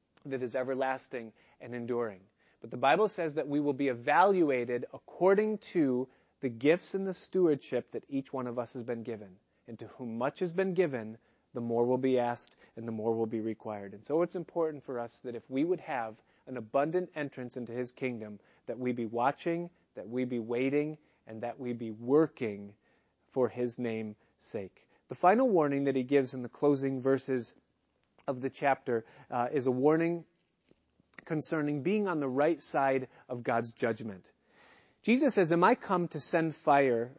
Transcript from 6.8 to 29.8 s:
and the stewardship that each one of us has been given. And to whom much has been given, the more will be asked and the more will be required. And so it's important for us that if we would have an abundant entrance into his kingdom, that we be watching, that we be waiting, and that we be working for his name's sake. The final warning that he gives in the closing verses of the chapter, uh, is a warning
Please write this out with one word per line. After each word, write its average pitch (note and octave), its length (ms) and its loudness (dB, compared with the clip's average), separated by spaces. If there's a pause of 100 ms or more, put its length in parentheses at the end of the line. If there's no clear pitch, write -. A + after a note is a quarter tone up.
and F#3+ 100 -2
the F#3+ 80 -4
stewardship D3+ 800 0
that A#2+ 180 -8
each C3+ 220 -4
one B2+ 160 -4
of A#2+ 100 -6
us A#2 160 -6
has B2 100 -10
been A#2 200 -6
given. G#2 320 -10 (320)
And A#2 120 -14
to A2+ 80 -12
whom A2+ 300 -10
much B2+ 220 -2
has F3 140 -2
been F#3+ 200 0
given, B2 440 0 (360)
the B2 80 -6
more A#2 240 2
will B2+ 120 2
be B2+ 220 2
asked A#2+ 360 -2 (200)
and A#2 120 -10
the A2+ 40 -6
more A2+ 220 -2
will A2+ 120 2
be A2 160 -4
required. G#2+ 520 -8
And G#2 120 -18
so D#3 160 2
it's F3 140 -2
important D#3+ 480 -4
for B2+ 160 -6
us A#2 220 -8
that A#2+ 140 -8
if A2 140 -12
we C3+ 140 0
would F3 180 0
have A2+ 340 -6 (300)
an C3 120 -10
abundant D3+ 580 0
entrance C3 420 -8
into A#2 160 -8
his B2 180 -4
kingdom, A2 480 -6 (280)
that A#2 120 -6
we B2 120 -2
be A#2+ 140 -2
watching, C#3+ 640 -2 (260)
that G2 120 -12
we B2 180 -2
be B2 140 -4
waiting, C3+ 580 -2 (300)
and A2 140 -12
that A#2+ 180 -8
we B2 140 -6
be A2+ 180 -8
working A2+ 840 0 (580)
for B2+ 180 2
his B2 280 -4
name's A2 380 -6 (240)
sake. - 480 -10 (220)
The B2+ 60 -8
final A3+ 340 6
warning C#3+ 340 4
that C3+ 120 2
he C3 80 2
gives C3 300 2
in C3 80 -8
the A#2+ 80 -10
closing C3+ 520 0
verses C3 520 0 (720)
of B2+ 140 -6
the C3 80 -4
chapter, B2+ 560 0 (240)
uh, B2 220 -2
is C3 160 0
a C3 40 4
warning D#3+ 520 2 (1040)